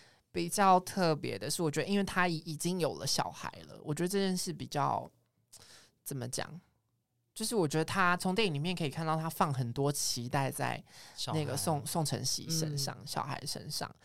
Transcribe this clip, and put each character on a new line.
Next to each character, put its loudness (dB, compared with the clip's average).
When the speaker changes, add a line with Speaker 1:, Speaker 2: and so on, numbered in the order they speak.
Speaker 1:
比 -2
较 8
特 2
别 -4
的 -4
是， 0
我 2
觉 0
得 0
因 2
为 4
他 2
已， 0
已 -8
经 0
有 2
了 -6
小 0
孩 -10
了， -16
我 -2
觉 0
得 2
这 0
件 2
事 -2
比 -6
较， 0
怎 -8
么 -4
讲？ -6
就 -4
是 -2
我 4
觉 2
得 4
他 4
从 0
电 4
影 0
里 -2
面 0
可 -2
以 0
看 -4
到 2
他 -2
放 2
很 -2
多 2
期 -2
待 0
在 -4
那 0
个 -2
宋， 0
Speaker 2:
小 -2
孩。 -8
Speaker 1:
宋 0
承 -2
宪 0
身 -2
上， -4
Speaker 2:
嗯。 -14
Speaker 1:
小 -4
孩 -6
身 -8
上。 -4